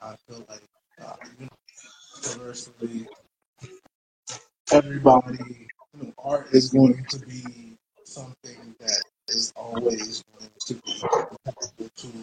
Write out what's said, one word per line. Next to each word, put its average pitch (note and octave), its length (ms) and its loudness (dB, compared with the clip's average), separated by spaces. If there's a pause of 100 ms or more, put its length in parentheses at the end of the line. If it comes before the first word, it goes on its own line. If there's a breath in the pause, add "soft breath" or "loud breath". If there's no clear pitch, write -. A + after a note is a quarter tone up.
I A2 120 -14 (140)
feel A#2 200 -18
like, G#2+ 140 -20 (420)
uh, - 120 -16 (220)
you C3+ 80 -16
know, - 40 -16 (720)
universally, A#2+ 840 -10 (1700)
everybody, B2+ 960 6 (280)
you D3 60 -14
know, - 160 -14
art C#3+ 340 -4
is C3 180 8
going B2+ 380 6
to C3+ 120 -8
be B2 560 -14 (280)
something A#2+ 760 -18
that A2+ 220 -2 (260)
is A2+ 280 -4
always A2+ 680 -4 (160)
going - 120 -20 (160)
to B2 80 -6
be - 260 -10
compatible - 960 -4
to B2+ 120 -16 (140)